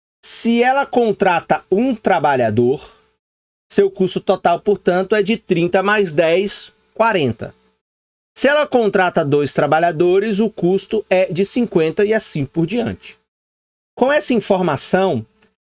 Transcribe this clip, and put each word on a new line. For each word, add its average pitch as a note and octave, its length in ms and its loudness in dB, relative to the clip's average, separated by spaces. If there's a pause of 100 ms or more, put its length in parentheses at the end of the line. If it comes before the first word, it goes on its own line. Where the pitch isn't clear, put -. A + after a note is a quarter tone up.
(240)
se A#3 400 0
ela C4 220 0
contrata F#3+ 840 0
um A#3+ 240 0
trabalhador, C3 960 0 (800)
seu G3 220 2
custo F#3 300 -2
total, F3+ 400 0
portanto, F#3+ 520 0
é G#3+ 80 2
de G3+ 140 -2
trinta F3 480 0
mais G3+ 300 0
dez, E3+ 580 0 (220)
quarenta. F#3+ 600 -2 (840)
Se - 100 0
ela D4 200 0
contrata F#3+ 580 0
dois C#3+ 260 0
trabalhadores, F3 880 0
o A3+ 80 2
custo G3 600 -2
é F#3 160 2
de F3+ 180 -2
cinquenta G3 640 0
e G#3 80 0
assim D#3+ 320 -4
por E3 220 -2
diante. E3 500 -6 (800)
Com C4+ 160 2
essa D4 180 -2
informação, F#3 960 -2 (440)